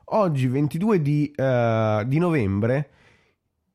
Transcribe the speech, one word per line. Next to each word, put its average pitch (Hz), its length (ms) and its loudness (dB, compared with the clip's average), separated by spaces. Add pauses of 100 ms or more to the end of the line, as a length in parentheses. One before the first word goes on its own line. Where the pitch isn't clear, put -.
Oggi, 156 420 0
ventidue 160 540 0
di, 147 340 0
eh, 113 720 0
di 135 100 0
novembre, 127 720 0 (840)